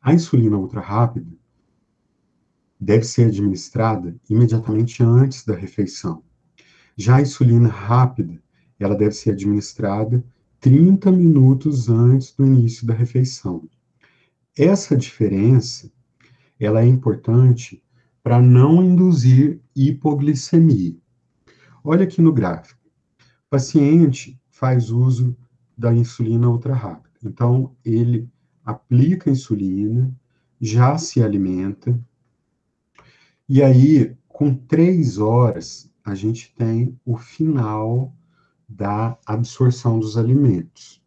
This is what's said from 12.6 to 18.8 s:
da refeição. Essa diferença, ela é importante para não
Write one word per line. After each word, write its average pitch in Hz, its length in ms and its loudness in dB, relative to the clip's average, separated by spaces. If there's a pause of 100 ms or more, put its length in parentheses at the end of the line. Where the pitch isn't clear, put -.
da 113 80 -2
refeição. 110 760 -6 (920)
Essa 170 400 0
diferença, 110 920 -2 (720)
ela 107 220 0
é 117 40 4
importante 123 960 0 (400)
para 120 200 0
não 131 420 6